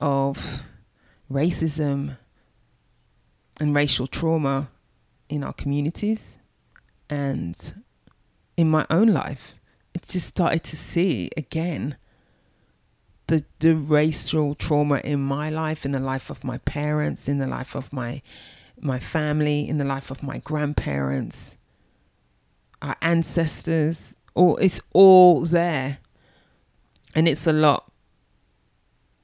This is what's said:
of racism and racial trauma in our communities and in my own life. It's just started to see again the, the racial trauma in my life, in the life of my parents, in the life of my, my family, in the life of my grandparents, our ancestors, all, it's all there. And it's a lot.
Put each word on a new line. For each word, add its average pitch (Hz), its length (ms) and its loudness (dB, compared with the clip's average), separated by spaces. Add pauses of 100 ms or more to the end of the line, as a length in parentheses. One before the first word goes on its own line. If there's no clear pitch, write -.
of 139 640 -2 (640)
racism 143 840 -2 (1400)
and 147 160 2
racial 143 320 0
trauma 143 600 -2 (600)
in 143 160 -4
our 131 80 -6
communities 147 880 -4 (680)
and 139 640 -4 (840)
in 160 120 4
my 156 220 2
own 190 160 4
life. - 480 0 (400)
It's - 180 -8
just 180 140 -4
started - 380 0
to - 120 -12
see 165 600 -2
again 151 600 -4 (1300)
the, 160 180 2 (140)
the 160 160 4
racial 151 800 0
trauma 147 500 0
in 143 160 -2
my 143 300 -4
life, 156 340 -4
in 143 60 -2
the 135 100 -2
life 135 300 -6
of 135 140 -12
my 123 120 -6
parents, 151 720 -4
in 143 80 0
the 135 100 -2
life 127 280 -8
of 135 180 -8
my, 127 300 -8 (580)
my 127 180 -4
family, 151 720 -2
in 151 80 -2
the 143 80 0
life 139 260 -6
of 135 120 -10
my 135 160 -8
grandparents, 139 1160 -4 (1300)
our 143 220 -6
ancestors, 165 1120 -2 (200)
all, 180 220 6
it's - 240 0 (140)
all 185 480 10
there. 160 560 0 (1160)
And 160 140 4
it's - 180 -2
a 160 60 2
lot. 151 400 2 (1300)